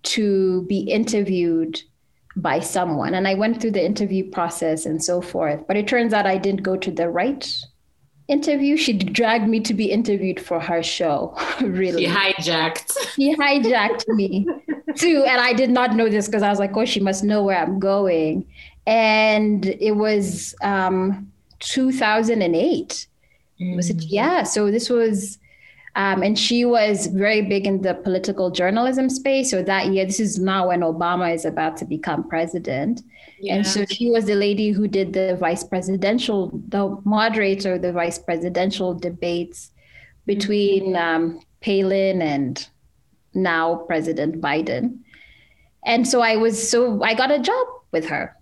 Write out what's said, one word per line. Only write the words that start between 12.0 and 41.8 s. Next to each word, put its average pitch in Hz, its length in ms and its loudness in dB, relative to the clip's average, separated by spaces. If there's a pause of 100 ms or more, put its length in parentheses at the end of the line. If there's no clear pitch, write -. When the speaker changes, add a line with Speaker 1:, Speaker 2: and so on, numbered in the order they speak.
Speaker 2:
She 170 60 0
hijacked. 170 800 0 (220)
Speaker 1:
She 277 200 2
hijacked 254 760 2
me 196 380 0 (260)
Speaker 2:
<laughs> 294 240 -8
Speaker 1:
too. 311 300 4
And 247 140 4
I 247 120 2
did 247 180 2
not 247 260 2
know 226 120 4
this 208 200 0
'cause 214 140 0
I 202 80 4
was 202 80 0
like, 196 180 -2
"Oh, 226 80 2
she 247 160 0
must 190 240 0
know 208 180 2
where 196 160 2
I'm 170 220 0
going." 185 680 2 (400)
And 214 800 4
it 208 300 0
was, 208 680 0
um, 190 680 0 (300)
two 262 320 0
thousand 226 500 2
and 170 120 2
eight. - 520 -2 (680)
Was 175 160 -2
it? 170 60 -2
Speaker 2:
Mm. 160 120 -4
Speaker 1:
Yeah. 269 360 0
So 208 260 0
this 240 180 -2
was, 220 480 0 (600)
um, 190 260 0
and 208 160 2
she 240 260 2
was 214 440 2
very 202 340 2
big 196 240 0
in 196 160 0
the 185 120 0
political 185 580 -2
journalism 240 580 2
space. 262 400 0
So 185 140 0
that 190 280 0
year, 190 140 2
this 190 140 -2
is 214 180 0
now 190 300 2
when 175 140 2
Obama 170 520 0
is 160 100 -6
about 160 340 -2
to 170 60 -8
become 156 440 -4
president. 170 760 -4 (480)
And 196 160 0
so 196 140 -2
Speaker 2:
Yeah. 202 100 0
Speaker 1:
she 240 200 -2
was 226 160 2
the 208 100 2
lady 208 340 2
who 208 160 0
did 196 260 -2
the 190 280 0
vice 175 240 0
presidential, 196 880 -2 (160)
the 196 360 -2
moderator 208 720 0
of 180 80 -4
the 180 100 -2
vice 170 260 -2
presidential 180 760 -2
debates 175 800 -6 (520)
between, 202 680 0
um, 165 460 0 (200)
Palin 190 600 2